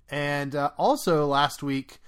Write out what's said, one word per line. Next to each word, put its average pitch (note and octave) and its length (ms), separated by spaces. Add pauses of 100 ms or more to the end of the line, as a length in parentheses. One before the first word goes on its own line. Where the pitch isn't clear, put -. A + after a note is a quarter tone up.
and, C#3+ 460
uh, C#3+ 240
also E3 480
last C#3+ 340
week, C#3 460